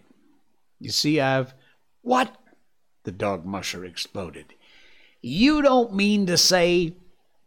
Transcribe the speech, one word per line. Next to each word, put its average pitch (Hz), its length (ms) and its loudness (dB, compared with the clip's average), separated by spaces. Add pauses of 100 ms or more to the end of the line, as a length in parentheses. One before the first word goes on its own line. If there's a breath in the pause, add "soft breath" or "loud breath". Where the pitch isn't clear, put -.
(800)
You 117 100 -12
see, 151 300 0
I've" 131 340 -2 (480 soft breath)
"What?" 247 340 0 (680)
the - 80 -10
dog 98 320 -4
musher 92 400 -8
exploded. 85 680 -12 (680 soft breath)
"You 247 400 2
don't 254 320 4
mean 202 320 2
to 175 100 0
say" 175 600 2 (500)